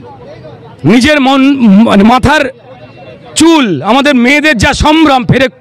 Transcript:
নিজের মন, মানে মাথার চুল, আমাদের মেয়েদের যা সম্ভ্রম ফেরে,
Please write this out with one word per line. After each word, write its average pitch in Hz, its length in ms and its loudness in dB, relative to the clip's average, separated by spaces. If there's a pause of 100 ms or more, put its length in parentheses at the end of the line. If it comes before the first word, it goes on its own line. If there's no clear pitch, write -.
(840)
নিজের 262 360 0
মন, 269 200 0 (440)
মানে 202 200 2
মাথার 254 380 0 (960)
চুল, 311 300 2 (180)
আমাদের 269 300 0 (100)
মেয়েদের 285 340 0
যা 294 160 0
সম্ভ্রম 302 500 0
ফেরে, 254 220 -2 (140)